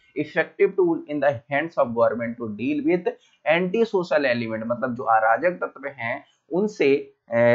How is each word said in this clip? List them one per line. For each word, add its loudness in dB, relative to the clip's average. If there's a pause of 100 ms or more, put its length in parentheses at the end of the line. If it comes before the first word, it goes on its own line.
(180)
effective 0
tool 2 (100)
in -2
the 2 (200)
hands -4
of 2
government 0
to -6
deal -4
with 0 (440)
anti 0
social 0
element, -6
मतलब -4
जो -8
अराजक 2
तत्व -10
हैं -8 (280)
उनसे, 0 (160)
अ, -2 (180)